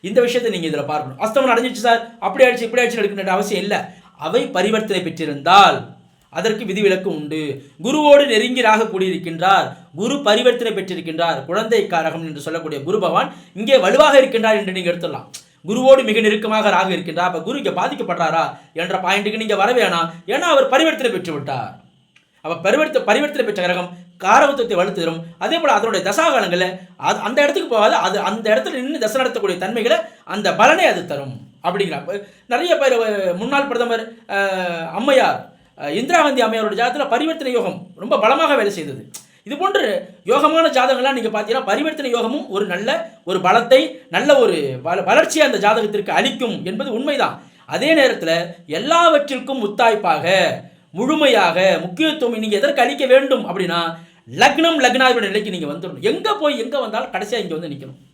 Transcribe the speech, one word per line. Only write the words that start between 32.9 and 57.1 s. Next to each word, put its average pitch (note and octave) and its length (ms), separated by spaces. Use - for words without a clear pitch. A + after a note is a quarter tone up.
அஹ், G3 360
முன்னாள் C#4 300
பிரதமர், A#3 380
அஹ், F#3 600
அம்மையார், A3 520
அஹ், C#3+ 100
இந்திரா C#4 320
காந்தி C4 200
அம்மையாரோட A3 380
ஜாதகத்துல B3+ 280
பரிவர்த்தனை D4 440
யோகம் G3+ 340
ரொம்ப C4 220
பலமாக C#4+ 360
வேலை G#3 160
செய்தது. C#3+ 400
இது B3+ 140
போன்ற G4 240
யோகமான D4+ 520
ஜாதகங்கள்லாம் C4 420
நீங்க G#3+ 100
பாத்தீங்கன்னா, G#3+ 360
பரிவர்த்தனை C#4 460
யோகமும் A#3+ 380
ஒரு G3+ 180
நல்ல F#3 220
ஒரு F#3 140
பலத்தை, A#3 420
நல்ல C4+ 280
ஒரு D3+ 440
வள-, F3 220
வளர்ச்சியை D4+ 420
அந்த A#3+ 120
ஜாதகத்திற்கு G#3 500
அளிக்கும் G3+ 560
என்பது G#3+ 280
உண்மைதான். C4 500
அதே B3+ 280
நேரத்துல G#3+ 380
எல்லாவற்றிற்கும் C4+ 960
முத்தாய்ப்பாக, G3+ 640
முழுமையாக, G3 920
முக்கியத்துவம் A#3 580
நீங்க G#3+ 180
எதற்கு C#4 240
அளிக்க C#4 260
வேண்டும் B3+ 420
அப்படின்னா, F3 320
லக்னம், D4 480
லக்னாதிபதி A#3+ 460
நிலைக்கு G#3 200
நீங்க E3+ 220
வந்துடணும். E3 380
எங்க G4 240
போய் D4 240
எங்க B3+ 220
வந்தாலும் A3+ 320